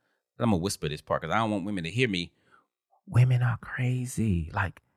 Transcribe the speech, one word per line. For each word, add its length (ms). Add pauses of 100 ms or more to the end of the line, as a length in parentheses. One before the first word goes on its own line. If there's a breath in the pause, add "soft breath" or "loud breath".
(380)
I'm 120
gonna 80
whisper 320
this 120
part 200
'cause 100
I 60
don't 140
want 120
women 220
to 40
hear 200
me. 240 (760 soft breath)
Women 340
are 160
crazy. 960
Like, 280 (160)